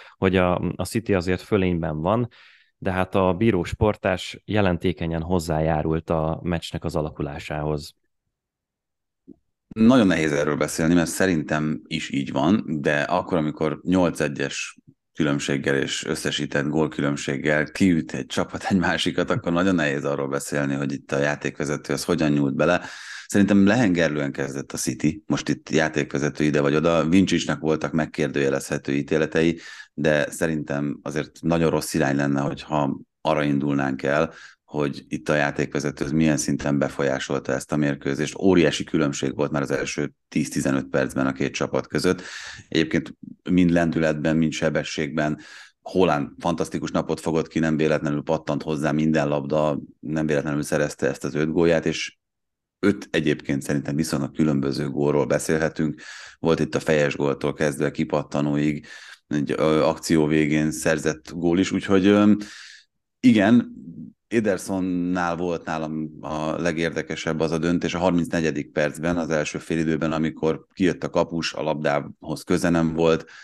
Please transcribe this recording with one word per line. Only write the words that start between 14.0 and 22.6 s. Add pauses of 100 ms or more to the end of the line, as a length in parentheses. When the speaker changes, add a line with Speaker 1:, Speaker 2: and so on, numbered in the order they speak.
Speaker 2:
egyes (360)
különbséggel
és
összesített
gólkülönbséggel
kiüt
egy
csapat
egy
másikat,
akkor
nagyon
nehéz
arról
beszélni,
hogy
itt
a
játékvezető
az
hogyan
nyúlt
bele. (440)